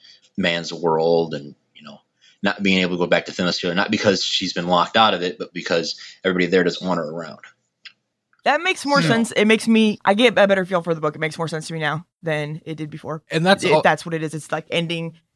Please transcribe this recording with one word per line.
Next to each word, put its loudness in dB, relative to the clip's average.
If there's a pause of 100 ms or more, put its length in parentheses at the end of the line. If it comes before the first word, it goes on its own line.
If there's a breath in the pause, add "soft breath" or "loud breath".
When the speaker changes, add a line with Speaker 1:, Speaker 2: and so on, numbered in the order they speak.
(360 soft breath)
Speaker 1:
man's -2
world 0
and, -12 (200)
you -20
know, -20 (440 soft breath)
not -2
being 2
able 0
to -6
go 2
back 0
to -12
Themyscira, -2
not -2
because 2
she's -4
been -6
locked 2
out 6
of -4
it, -4
but -12
because -4 (280 loud breath)
everybody 0
there 4
doesn't -2
want -2
her -6
around. -12 (1040)
Speaker 2:
That 2
makes -2
more 4
Speaker 1:
So 2
Speaker 2:
sense. 2
It 2
makes 2
me, 4
I 4
get 4
a 6
better 2
feel -2
for -2
the -4
book. -2
It -14
makes -4
more -4
sense -8
to -8
me -6
now -4 (160)
than -4
it -10
did -10
before. -12
Speaker 3:
And 0
that's 4
Speaker 2:
If 2
Speaker 3:
all 6
Speaker 2:
that's 2
what -4
it -4
is. -6
It's -12
like -4
ending, -4 (180)